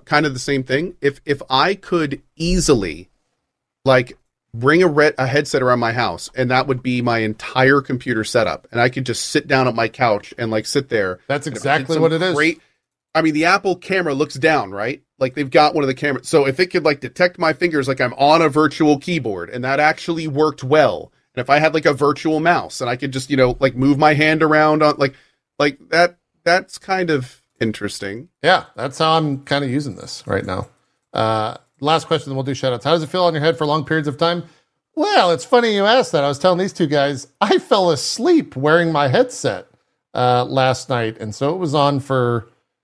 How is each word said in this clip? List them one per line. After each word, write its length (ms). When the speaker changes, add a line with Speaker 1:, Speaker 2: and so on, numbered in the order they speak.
Speaker 1:
kind 200
of 60
the 80
same 240
thing. 360
If, 240
if 240
I 280
could 440
easily, 760
like, 340
bring 300
a 60
re-, 280
a 120
headset 340
around 160
my 140
house, 420
and 160
that 160
would 160
be 180
my 180
entire 600
computer 440
setup, 480
and 80
I 80
could 180
just 240
sit 160
down 220
at 80
my 120
couch 480
and, 140
like, 160
sit 220
there. 400
Speaker 2:
That's 180
Speaker 1:
And 80
Speaker 2:
exactly 400
Speaker 1:
some 80
Speaker 2:
what 100
it 100
is. 120
Speaker 1:
great, 260
I 80
mean, 120
the 100
Apple 320
camera 380
looks 200
down, 380
right? 280
Like, 140
they've 140
got 280
one 80
of 40
the 60
cameras. 340
So 200
if 100
it 140
could, 120
like, 140
detect 400
my 140
fingers, 340
like, 140
I'm 140
on 280
a 60
virtual 500
keyboard, 500
and 140
that 160
actually 480
worked 380
well, 480
and 40
if 80
I 120
had, 120
like, 140
a 60
virtual 480
mouse, 400
and 100
I 60
could 160
just, 180
you 60
know, 240
like, 160
move 200
my 180
hand 280
around 400
on, 160
like, 160
like, 180
that, 260
that's 360
kind 320
of 300
interesting. 680
Speaker 2:
Yeah, 220
that's 240
how 180
I'm 280
kinda 240
using 260
this 320
right 180
now. 220
Uh, 440
last 280
question, 220
then 60
we'll 80
do 100
shout-outs. 300
How 60
does 140
it 40
feel 160
on 100
your 80
head 140
for 80
long 200
periods 240
of 100
time? 240
Well, 340
it's 140
funny 300
you 100
asked 280
that. 120
I 40
was 120
telling 180
these 140
two 160
guys, 400
I 180
fell 340
asleep 640
wearing 360
my 160
headset, 600
uh, 320
last 440
night, 300
and 160
so 200
it 40
was 160
on 260
for, 480